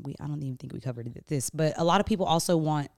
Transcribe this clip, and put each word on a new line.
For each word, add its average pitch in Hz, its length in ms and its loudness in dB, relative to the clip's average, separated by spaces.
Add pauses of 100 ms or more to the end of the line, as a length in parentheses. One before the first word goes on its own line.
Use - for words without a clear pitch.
we, 139 180 -8
I - 60 -8
don't 147 160 -6
even 131 140 -6
think 127 160 -12
we - 80 -8
covered 120 260 -8
it, - 220 -12
this, 143 220 -2
but 156 260 0
a 165 80 0
lot 170 160 6
of 202 60 0
people 180 200 2
also 165 300 4
want 151 420 0